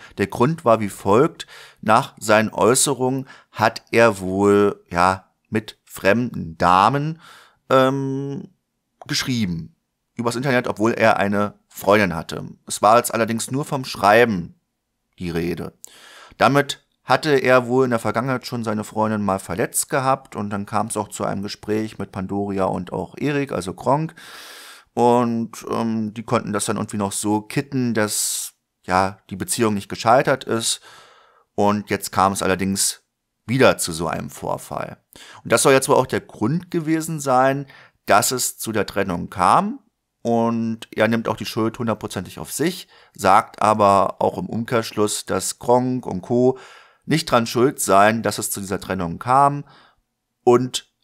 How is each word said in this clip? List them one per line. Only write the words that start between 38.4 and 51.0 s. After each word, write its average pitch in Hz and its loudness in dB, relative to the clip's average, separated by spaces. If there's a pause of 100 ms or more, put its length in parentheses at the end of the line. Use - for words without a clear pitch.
zu 110 -6
der 101 0
Trennung 90 -4
kam. 156 2 (440)
Und 117 -2
er 107 2
nimmt 117 0
auch 107 0
die 104 -10
Schuld 113 -4
hundertprozentig 107 -6
auf - -12
sich, 180 -4 (280)
sagt 98 2
aber 101 4
auch 104 -2
im 90 -6
Umkehrschluss, 110 -4
dass - -4
Gronkh 123 0
und 92 -6
Co. 127 2 (480)
nicht 156 0
dran 117 0
schuld 131 0
seien, 104 4
dass 104 -4
es - -6
zu - -8
dieser 95 -6
Trennung 87 -6
kam 143 0 (800)
und 123 2 (100)